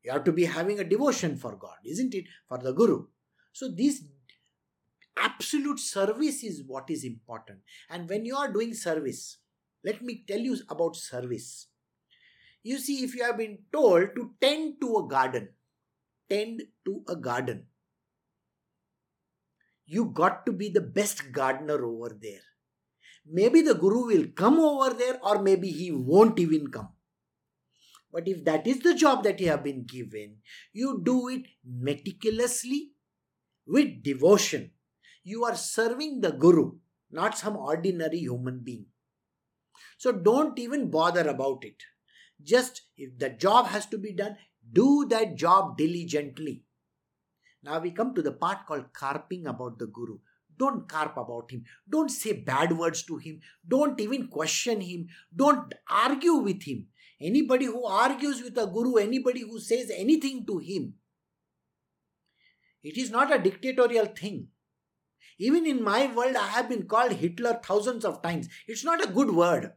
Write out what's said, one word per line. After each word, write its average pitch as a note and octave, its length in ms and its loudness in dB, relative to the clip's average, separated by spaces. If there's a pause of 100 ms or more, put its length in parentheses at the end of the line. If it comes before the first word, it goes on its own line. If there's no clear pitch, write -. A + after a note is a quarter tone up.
You A#2+ 80 -8
have D3 120 -2
to E3 80 4
be E3+ 140 2
having E3+ 340 -4
a F#3 60 -4
devotion G3+ 500 0
for A2+ 200 -10
God, - 300 -20
isn't G#3+ 300 -4
it? F3+ 100 -6 (220)
For B2+ 100 -8
the B2+ 140 -4
guru. E3+ 360 2 (440)
So C4 180 -12
this C4 340 -2 (1120)
absolute - 640 -4
service A3+ 640 -2
is D#3+ 220 -10
what C3 240 -12
is D#3 140 -6
important. A2 560 -16 (300)
And E3+ 180 -12
when G#3+ 180 -6
you B3+ 120 -6
are C#4 140 -4
doing A3+ 220 -2
service, D#3 640 -4 (460)
let G#3+ 180 -6
me B3 240 -10
tell G3+ 140 -4
you A#3 180 -2 (120)
about D#3+ 260 -2
service. - 720 -10 (960)
You B3+ 140 -6
see, C4+ 260 -4
if B3 120 -6
you B3 80 -2
have A#3 140 0
been G#3+ 220 -6 (140)
told G3+ 420 6
to A#3+ 240 -8
tend D4+ 420 0
to A#3 160 -2
a E3 100 -2
garden, B2+ 420 0 (800)
tend A3 340 -4 (220)
to G3 220 -6
a F3+ 80 -6
garden, B2 500 -6 (2250)
you G3 200 -2
got F#3 400 0
to - 80 -2
be F#3 160 -6
the E3 120 2
best C#3 500 -4
gardener C3+ 520 -2
over A#2 380 -8
there. G#2 200 -14 (880)
Maybe A3+ 300 8
the D4+ 140 4
guru G3+ 320 2
will F#3+ 260 6
come B3 260 6
over C#4 340 4
there, B3 280 -2
or G3+ 200 2
maybe F#3+ 280 4
he F3 220 -6
won't D#3+ 480 6
even D#3 320 0
come. A2 180 -12 (1200)
But E3+ 160 -6
if F3 180 -4
that D#3 200 2
is B3+ 140 2
the E4+ 160 6
job C4+ 280 4
that G3+ 160 0
you F3+ 100 2
have C#3+ 140 0
been C#3 200 -6
given, G#2+ 540 -12 (360)
you A#3 300 -4
do B3 240 2
it B3+ 160 -8 (200)
meticulously A3 1300 -4 (760)
with F3 340 2
devotion. C#3 720 4 (520)
You A3 220 -8
are A3 100 -2
serving B3+ 680 -4
the F3+ 100 2
guru, D3 460 6 (340)
not G3 260 -2
some G#3 180 -6
ordinary E3 640 -2
human B2+ 460 -6
being. A#2 220 -14 (1120)
So B3+ 140 0
don't A#3 460 2
even A#3+ 320 -4
bother E3 380 2
about C3+ 360 -4
it. - 200 -18 (580)
Just A#3+ 400 0 (160)
if B2+ 220 -16
the C#3 100 -2
job G3 380 4
has G#3 200 -4
to A3 100 -8
be G2+ 160 -8
done, G3 240 -6 (340)
do C#4 380 6
that A3 260 2
job E3+ 420 4
diligently. D3+ 840 -4 (960)
Now D3+ 180 -6
we E3+ 120 -6
come A#3+ 240 -4
to F3+ 80 0
the C#3+ 80 -2
part F3+ 340 -4
called C#3 280 -8
carping D3 520 -8
about B2 320 -10
the A2+ 100 -10
guru. A2+ 300 -14 (400)
Don't C4+ 320 -2
carp D#3 260 -4
about A#2 360 -10
him. B2+ 120 -12 (240)
Don't D4+ 220 0
say G#3+ 240 -4
bad E3 440 0
words E3+ 260 -2
to D#3+ 140 -10
him. D#3+ 220 -16 (260)
Don't C#4 360 2
even A#3 260 -4
question F#3+ 540 -2
him. F3 260 -8 (260)
Don't C#4 400 2 (140)
argue C4+ 460 2
with G3+ 300 0
him. A#2+ 240 -10 (340)
Anybody B3+ 440 2
who A#3+ 200 -6
argues B3+ 560 0
with A#3+ 160 -8
a A3+ 80 2
guru, A#3 300 -2
anybody B3 460 2
who A3 180 -12
says A3+ 340 -2
anything B3+ 520 2
to G3+ 120 -4
him, E3 360 -6 (1900)
it D#3 160 -12
is B3+ 120 -4
not C4 240 2
a C4 60 4
dictatorial A#3 640 2
thing. G3+ 420 -10 (920)
Even D4+ 280 2
in C4 180 0
my A3 240 2
world, B3 300 0
I G3 100 0
have A#3 220 -2
been G#3 180 -4
called A3+ 260 2
Hitler F3 500 -2
thousands G#3+ 420 0
of F3 160 -2
times. E3+ 260 -2 (200)
It's A3+ 180 -10
not E4 180 2
a G3 80 -4
good A3+ 200 2
word. E3 460 2